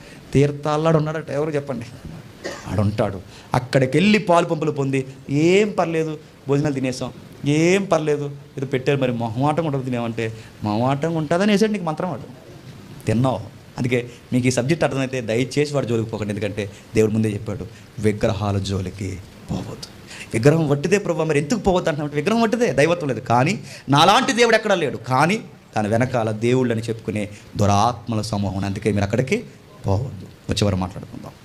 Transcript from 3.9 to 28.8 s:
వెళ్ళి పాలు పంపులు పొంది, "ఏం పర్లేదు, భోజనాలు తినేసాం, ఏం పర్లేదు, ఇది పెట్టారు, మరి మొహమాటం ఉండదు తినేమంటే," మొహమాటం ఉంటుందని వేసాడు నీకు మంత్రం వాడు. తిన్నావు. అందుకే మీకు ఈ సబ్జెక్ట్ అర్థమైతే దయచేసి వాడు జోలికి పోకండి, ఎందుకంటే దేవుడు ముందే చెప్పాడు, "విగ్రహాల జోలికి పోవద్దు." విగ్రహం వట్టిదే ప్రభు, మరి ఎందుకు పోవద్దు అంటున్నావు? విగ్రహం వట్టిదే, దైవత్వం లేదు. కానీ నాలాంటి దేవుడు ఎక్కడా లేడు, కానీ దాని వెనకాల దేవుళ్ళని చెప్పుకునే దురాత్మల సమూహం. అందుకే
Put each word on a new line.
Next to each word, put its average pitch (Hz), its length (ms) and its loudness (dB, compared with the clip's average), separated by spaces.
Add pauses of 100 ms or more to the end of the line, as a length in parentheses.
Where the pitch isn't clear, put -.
వెళ్ళి 208 220 6
పాలు 175 280 4
పంపులు 156 240 -2
పొంది, 135 360 -2 (240)
"ఏం 180 480 4
పర్లేదు, 160 400 -2 (300)
భోజనాలు 143 260 2
తినేసాం, 127 380 -4 (340)
ఏం 170 380 4
పర్లేదు, 151 520 0 (200)
ఇది 131 100 -6
పెట్టారు, 131 340 0
మరి 127 120 0
మొహమాటం 127 540 -2
ఉండదు 139 160 -2
తినేమంటే," 117 540 -4 (280)
మొహమాటం 135 500 0
ఉంటుందని 170 380 2
వేసాడు 208 200 4
నీకు 190 120 -6
మంత్రం 165 260 -4
వాడు. - 340 -12 (640)
తిన్నావు. 117 340 2 (380)
అందుకే 120 320 0 (220)
మీకు 123 140 2
ఈ 127 40 4
సబ్జెక్ట్ 139 340 2
అర్థమైతే 131 360 -2
దయచేసి 127 540 0
వాడు 131 120 0
జోలికి 113 240 0
పోకండి, 104 200 -4
ఎందుకంటే 101 400 -4 (240)
దేవుడు 110 180 4
ముందే 110 160 2
చెప్పాడు, 104 380 -6 (320)
"విగ్రహాల 104 600 0
జోలికి 95 600 -4 (320)
పోవద్దు." - 360 -10 (480)
విగ్రహం 143 340 4
వట్టిదే 147 300 2
ప్రభు, 175 240 -2
మరి 156 160 2
ఎందుకు 147 200 0
పోవద్దు 180 300 2
అంటున్నావు? 147 280 -4
విగ్రహం 208 260 0
వట్టిదే, 220 300 2
దైవత్వం 147 360 2
లేదు. 113 120 -2
కానీ 127 400 2 (280)
నాలాంటి 190 440 6
దేవుడు 233 220 4
ఎక్కడా 214 200 4
లేడు, 147 220 0
కానీ 147 440 2 (360)
దాని 107 120 0
వెనకాల 113 420 0
దేవుళ్ళని 117 520 2
చెప్పుకునే 107 460 -4 (280)
దురాత్మల 107 640 2
సమూహం. 101 440 -2
అందుకే 101 280 -2